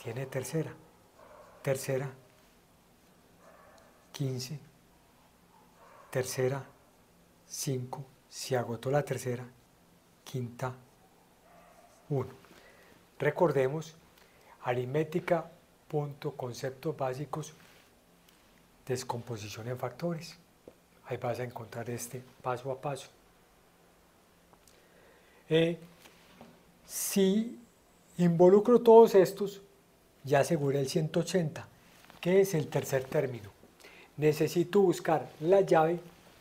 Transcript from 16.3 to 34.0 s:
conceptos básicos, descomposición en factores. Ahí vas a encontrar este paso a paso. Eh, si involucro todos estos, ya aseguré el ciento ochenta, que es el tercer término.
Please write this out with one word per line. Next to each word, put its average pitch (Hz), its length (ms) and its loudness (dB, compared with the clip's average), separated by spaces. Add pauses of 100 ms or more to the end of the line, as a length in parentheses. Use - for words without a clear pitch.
conceptos 131 580 -8
básicos, 143 600 -8 (1300)
descomposición 117 840 -8
en 123 100 -8
factores. 160 580 -8 (680)
Ahí 123 100 -8
vas 120 240 -6
a 127 40 -4
encontrar 117 440 -12
este 123 340 -10 (200)
paso 127 280 -6
a 131 100 -8
paso. 139 280 -8 (2500)
Eh, 165 300 2 (1040)
si 202 760 0 (600)
involucro 185 640 8
todos 226 320 10
estos, - 480 4 (600)
ya 139 160 4
aseguré 139 400 0
el 135 80 -2
ciento 160 320 -2
ochenta, 165 460 -2 (540)
que 190 220 4
es 190 120 0
el 147 140 0
tercer 135 360 -2
término. 123 460 -4 (680)